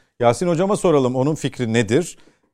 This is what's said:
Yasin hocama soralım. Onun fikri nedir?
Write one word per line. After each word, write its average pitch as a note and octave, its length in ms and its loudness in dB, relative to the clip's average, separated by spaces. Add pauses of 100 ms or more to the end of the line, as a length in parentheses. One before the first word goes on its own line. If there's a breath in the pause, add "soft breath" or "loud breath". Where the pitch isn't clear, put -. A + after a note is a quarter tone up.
(200)
Yasin A#2+ 280 2
hocama F#3 300 0
soralım. C#3 380 2
Onun C3+ 200 -2
fikri B2 380 -6
nedir? A#2+ 440 0 (360)